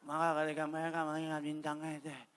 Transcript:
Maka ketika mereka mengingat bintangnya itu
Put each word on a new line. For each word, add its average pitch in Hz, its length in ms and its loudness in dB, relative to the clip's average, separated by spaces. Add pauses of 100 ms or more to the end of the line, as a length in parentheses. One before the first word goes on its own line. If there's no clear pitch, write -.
Maka 151 400 4
ketika 156 200 0
mereka 160 400 0
mengingat 156 400 0
bintangnya 151 460 -2 (100)
itu 156 100 -8 (260)